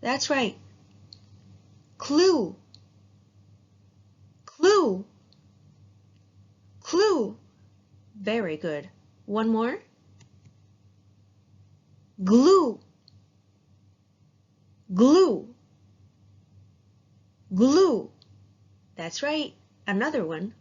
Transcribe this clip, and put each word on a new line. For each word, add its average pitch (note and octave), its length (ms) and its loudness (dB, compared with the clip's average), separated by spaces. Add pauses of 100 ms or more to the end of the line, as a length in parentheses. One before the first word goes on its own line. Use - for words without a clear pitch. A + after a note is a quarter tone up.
That's B3+ 300 -6
right. C4+ 260 -2 (1400)
Clue. D4 580 0 (1900)
Clue. D4+ 600 0 (1800)
Clue. D#4 560 -2 (840)
Very G3+ 360 -6
good. D3+ 320 -8 (380)
One A3 220 -4
more. A3+ 300 -2 (2500)
Glue. B3+ 580 4 (2000)
Glue. B3 600 2 (2000)
Glue. C4+ 560 2 (840)
That's E3 260 -12
right. D4 320 -6 (320)
Another A3+ 380 -4
one. E3 360 -10